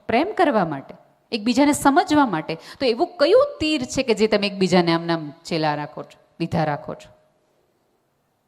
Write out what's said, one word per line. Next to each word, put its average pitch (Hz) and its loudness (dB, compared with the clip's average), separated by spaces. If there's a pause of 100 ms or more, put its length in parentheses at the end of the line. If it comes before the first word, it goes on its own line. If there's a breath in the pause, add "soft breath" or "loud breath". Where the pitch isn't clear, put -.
પ્રેમ 302 0
કરવા 262 2
માટે, 143 -8 (360)
એકબીજાને 240 2
સમજવા 294 2
માટે. 160 -4
તો - -8
એવું 240 0 (120)
કયું 508 4
તીર 311 -2
છે 262 -4
કે 233 0
જે 208 2
તમે 202 0
એકબીજાને 180 2
આમ 170 -2
નામ 160 -6 (120)
ચેલા 156 -2
રાખો 147 -10
છો, - -20 (200)
લીધા 170 -2
રાખો 147 -6
છો? - -20 (1300)